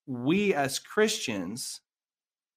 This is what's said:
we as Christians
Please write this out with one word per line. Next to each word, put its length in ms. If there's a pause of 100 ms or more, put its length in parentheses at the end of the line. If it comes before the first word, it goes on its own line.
we 480
as 240
Christians 1000 (760)